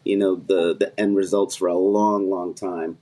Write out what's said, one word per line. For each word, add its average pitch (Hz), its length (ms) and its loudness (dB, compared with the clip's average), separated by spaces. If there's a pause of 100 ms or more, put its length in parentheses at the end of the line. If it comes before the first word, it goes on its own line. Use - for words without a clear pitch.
you 98 120 0
know, 98 180 2
the, 85 400 0
the - 240 -2
end 101 180 2
results 98 380 0
for 92 140 -2
a 87 80 0
long, 101 540 2
long 90 240 -6
time. 85 480 -8